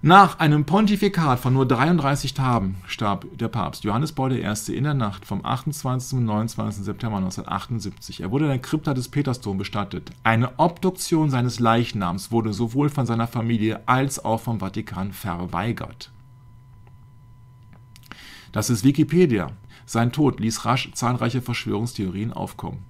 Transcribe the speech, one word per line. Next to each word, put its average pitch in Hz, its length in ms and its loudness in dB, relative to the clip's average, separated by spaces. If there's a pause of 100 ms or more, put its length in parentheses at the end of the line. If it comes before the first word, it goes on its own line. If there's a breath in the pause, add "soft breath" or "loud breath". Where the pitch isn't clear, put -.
Nach 185 340 8
einem 151 260 4
Pontifikat 190 720 2
von 127 140 2
nur 135 120 4
dreiunddreißig 139 680 2
Tagen 117 420 0 (120)
starb 101 380 -2 (120)
der 113 100 -2
Papst 104 380 -4
Johannes 120 260 0
Paul 131 200 -2
der 127 100 0
Erste 104 340 -4
in - 80 -2
der 147 100 0
Nacht 110 300 -2
vom - 220 -6
achtundzwanzigsten 127 760 -4
und 120 60 2
neunundzwanzigsten 107 580 -2
September 101 380 -4
neunzehnhundertachtundsiebzig. - 960 -6
Er 90 100 -6
wurde 139 140 0
in 147 80 2
der 127 80 0
Krypta 151 340 -2
des 127 140 -4
Petersdom 127 500 -2
bestattet. 98 540 -6 (120)
Eine 113 360 2
Obduktion 165 680 2
seines 123 320 0
Leichnams 113 720 2
wurde 110 180 2
sowohl 117 380 0
von 139 160 -2
seiner 117 220 0
Familie 110 600 -2
als 135 380 0
auch 113 160 0
vom 113 180 -4
Vatikan 95 540 -6
verweigert. 90 1000 -6 (2500 loud breath)
Das 107 180 -2
ist 110 140 0
Wikipedia. 139 680 4 (340 loud breath)
Sein 117 260 0
Tod 143 300 2
ließ 113 240 -2
rasch 127 260 0
zahlreiche 123 500 -2
Verschwörungstheorien 107 920 -4
aufkommen. - 460 -8 (100)